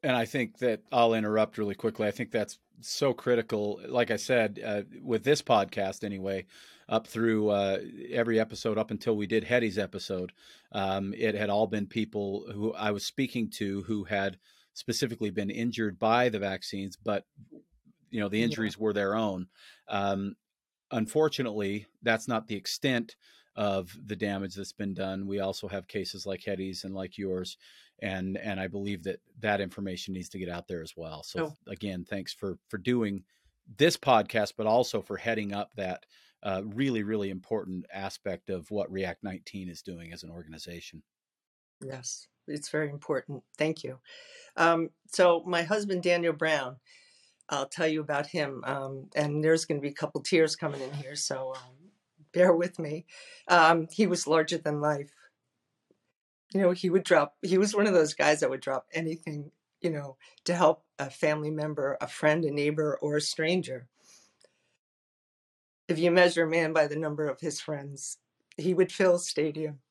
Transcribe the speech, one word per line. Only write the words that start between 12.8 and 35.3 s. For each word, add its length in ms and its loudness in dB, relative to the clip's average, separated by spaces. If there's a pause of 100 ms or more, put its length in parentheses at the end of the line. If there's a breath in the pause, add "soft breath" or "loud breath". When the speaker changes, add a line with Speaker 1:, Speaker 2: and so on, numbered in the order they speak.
Speaker 1:
was 160 -4
speaking 460 -2
to 320 -4
who 200 -4
had 340 -2 (380 soft breath)
specifically 540 -4
been 200 -4
injured 500 -2
by 300 4
the 100 -4
vaccines, 560 -6
but, 280 -2 (880)
you 80 -4
know, 100 -2
the 100 0
Speaker 2:
Yeah. 80 4
Speaker 1:
injuries 300 -2
were 160 0
their 220 0
own. 320 -2 (400 soft breath)
Um, 480 -2 (560)
unfortunately, 960 -2 (160)
that's 240 0
not 220 -2
the 80 -4
extent 580 -4 (400 soft breath)
of 500 -2
the 120 -8
damage 400 -4
that's 160 -12
been 220 -8
done. 340 -6
We 100 -4
also 300 -4
have 180 -8
cases 400 -8
like 160 -6
Hetty's 400 -6
and 100 -10
like 240 -10
yours, 400 -6 (460 soft breath)
and, 340 -4
and 220 -4
I 80 -4
believe 380 -6
that 160 -6 (180)
that 220 0
information 520 -6
needs 180 -8
to 100 -10
get 80 -6
out 180 -8
there 160 -6
as 140 -14
well. 260 -12
So 220 -6
Speaker 2:
Oh. 260 -12
Speaker 1:
again, 340 -8
thanks 280 -10
for, 340 -8
for 120 -8
doing 440 0 (540)
this 200 4
podcast, 600 4
but 100 -2
also 360 2
for 160 -8
heading 340 -2